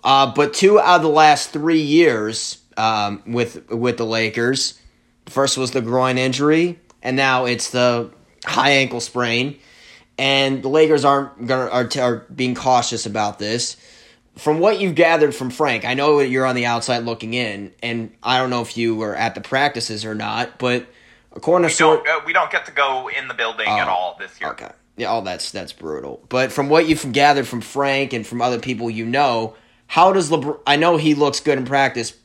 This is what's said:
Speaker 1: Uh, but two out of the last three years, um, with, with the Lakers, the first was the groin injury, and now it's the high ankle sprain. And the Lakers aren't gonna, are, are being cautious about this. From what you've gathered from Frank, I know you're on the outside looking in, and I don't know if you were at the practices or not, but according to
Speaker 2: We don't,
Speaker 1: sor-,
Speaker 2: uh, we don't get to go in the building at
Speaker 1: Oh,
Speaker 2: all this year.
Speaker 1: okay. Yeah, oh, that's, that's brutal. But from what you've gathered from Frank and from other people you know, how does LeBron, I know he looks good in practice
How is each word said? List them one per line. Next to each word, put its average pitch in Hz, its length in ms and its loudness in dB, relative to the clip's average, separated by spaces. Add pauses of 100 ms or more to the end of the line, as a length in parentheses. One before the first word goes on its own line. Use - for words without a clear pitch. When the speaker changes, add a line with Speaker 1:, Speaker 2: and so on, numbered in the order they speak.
Speaker 1:
Uh, 135 300 4
but 147 200 0
two 202 260 6
out 180 180 6
of 156 40 4
the 160 80 2
last 151 400 6
three 160 320 0
years, 135 800 2 (160)
um, 104 480 -2
with, 117 440 -6
with 117 280 -2
the 117 80 -4
Lakers, 113 760 -2 (460)
the - 60 -20
first 135 260 0
was 127 140 -4
the 131 100 -2
groin 127 360 0
injury, 151 640 0 (220)
and 131 160 -2
now 131 280 2
it's 123 260 -4
the 120 380 0 (360)
high 135 240 2
ankle 127 320 2
sprain. 123 580 -2 (580)
And 135 440 0
the 131 80 -4
Lakers 156 340 4
aren't 139 440 0
gonna, 131 220 -2
are, 123 200 0 (100)
are 123 160 2 (180)
being 127 200 -2
cautious 123 520 0
about 104 340 -4
this. 110 360 -6 (600)
From 156 220 0
what 196 200 2
you've 185 160 -2
gathered 156 400 4
from 127 140 -6
Frank, 123 340 -2
I 123 120 -4
know 147 240 2
you're 131 260 0
on 127 100 0
the 120 120 -2
outside 120 320 -2
looking 117 340 -8
in, 104 480 -6
and 117 420 -8
I 127 140 0
don't 127 140 0
know 120 100 -2
if 117 160 -10
you 113 180 0
were 107 200 -6
at 117 200 -4
the 98 60 -12
practices 117 640 -4
or 110 80 -8
not, 110 460 -6
but 123 260 -2 (500)
according 170 320 2
to 156 60 -2
Speaker 2:
We - 40 -4
don't, 156 280 4
Speaker 1:
sor-, - 20 0
Speaker 2:
uh, 160 180 0
we 170 80 -8
don't 170 180 0
get 180 160 -4
to - 40 -18
go 131 380 -2
in 135 180 -8
the 127 60 -12
building 113 340 -4
at 101 200 0
Speaker 1:
Oh, 95 40 -2
Speaker 2:
all 90 260 -4
this - 220 -16
year. 76 120 -8
Speaker 1:
okay. - 180 -14 (260)
Yeah, 104 160 -6
oh, 113 100 -2
that's, 92 300 -8
that's 92 220 -12
brutal. 76 560 -10
But 127 240 -2
from 139 160 -2
what 160 180 4
you've 143 240 -2
gathered 139 360 4
from 120 120 -8
Frank 139 540 -4
and 113 120 -6
from 120 160 -8
other 123 180 -2
people 120 300 -6
you 113 160 -6
know, 117 500 0 (340)
how 180 220 6
does 180 180 0
LeBron, 147 380 -2
I 143 80 4
know 165 220 4
he 151 180 2
looks 143 240 0
good 143 180 0
in 131 60 -4
practice 131 500 -2 (120)